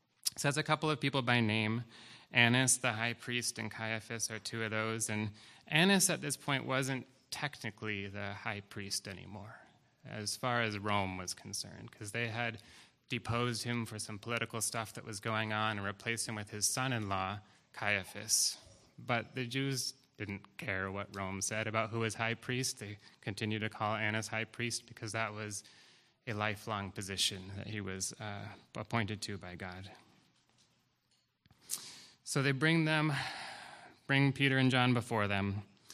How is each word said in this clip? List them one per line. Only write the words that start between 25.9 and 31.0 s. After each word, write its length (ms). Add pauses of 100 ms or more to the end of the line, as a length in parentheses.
a 60
lifelong 580
position 640
that 100
he 140
was, 320
uh, 340 (280)
appointed 480
to 140
by 180
God. 360 (2250)